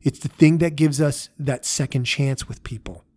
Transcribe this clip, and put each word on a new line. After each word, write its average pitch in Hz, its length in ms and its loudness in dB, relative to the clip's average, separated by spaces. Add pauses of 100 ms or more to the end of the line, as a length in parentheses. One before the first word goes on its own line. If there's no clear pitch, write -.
It's - 160 -2
the - 100 -6
thing 160 300 6
that 160 160 0
gives 147 260 2
us - 360 -2
that 139 280 -4
second 131 400 -2
chance 135 420 -2
with - 160 -14
people. - 420 -14 (120)